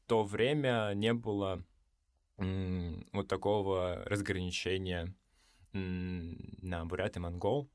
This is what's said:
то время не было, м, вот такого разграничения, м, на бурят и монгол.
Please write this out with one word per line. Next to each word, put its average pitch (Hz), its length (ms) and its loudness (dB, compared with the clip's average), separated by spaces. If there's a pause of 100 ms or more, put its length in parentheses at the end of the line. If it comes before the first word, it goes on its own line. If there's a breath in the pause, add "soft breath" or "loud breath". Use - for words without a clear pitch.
то 110 160 6
время 117 720 2
не 110 180 4
было, 101 500 0 (720)
м, 92 760 -2
вот 98 140 0
такого 95 800 2
разграничения, 92 1080 0 (600 soft breath)
м, 90 640 -4 (240)
на 87 240 -4
бурят 90 300 -2
и 90 40 -4
монгол. 98 560 0